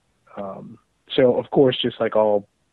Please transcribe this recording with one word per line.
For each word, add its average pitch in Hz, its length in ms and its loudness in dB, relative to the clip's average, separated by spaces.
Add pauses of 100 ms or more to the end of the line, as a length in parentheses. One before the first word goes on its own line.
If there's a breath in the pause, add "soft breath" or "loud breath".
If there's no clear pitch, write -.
(400)
um, 98 400 -14 (360)
so 127 240 4
of - 120 -8
course, 131 280 4
just - 220 -6
like 113 160 -2
all 104 320 2 (240)